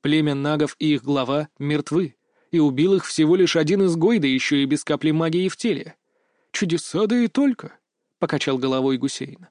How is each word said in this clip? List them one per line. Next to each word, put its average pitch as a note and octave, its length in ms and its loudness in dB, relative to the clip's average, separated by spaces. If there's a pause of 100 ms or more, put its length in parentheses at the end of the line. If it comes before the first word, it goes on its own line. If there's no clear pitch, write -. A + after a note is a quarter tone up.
Племя D3+ 340 0
нагов D3 440 -2
и D3+ 160 0
их B2 80 -4
глава C#3 460 -2 (100)
мертвы, D3 560 -2 (380)
и E3+ 80 2
убил D3 340 2
их F3+ 100 0
всего D#3+ 300 2
лишь F3+ 220 2
один F3 280 2
изгой, F3+ 360 2
да C#3+ 80 0
ещё C3 280 0
и C#3 80 2
без C#3+ 200 -2
капли D#3 260 -2
магии E3 380 0
в - 80 -6
теле. F3 400 -6 (560)
«Чудеса F3 540 -2
да A3+ 100 0
и A#3+ 100 2
только», — C4 460 0 (460)
покачал C3+ 400 -2
головой C3 380 0
Гусейн. C3+ 540 -8